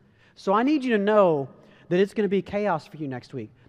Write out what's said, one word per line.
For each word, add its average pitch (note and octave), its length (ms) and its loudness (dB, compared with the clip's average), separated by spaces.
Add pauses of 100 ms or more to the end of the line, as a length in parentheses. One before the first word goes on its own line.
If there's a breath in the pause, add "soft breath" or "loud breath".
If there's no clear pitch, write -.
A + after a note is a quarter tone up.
(360 soft breath)
So - 160 -4
I G#3+ 120 4
need C#4+ 200 0
you B3+ 80 -2
to G3+ 120 2
know F#3 440 4 (400 loud breath)
that F3+ 140 2
it's G3+ 120 -2
gonna G#3 140 -2
be F#3+ 140 0
chaos G3 440 -4
for - 120 -20
you D3+ 100 -8
next B2+ 260 -12
week. A2 160 -12 (200 soft breath)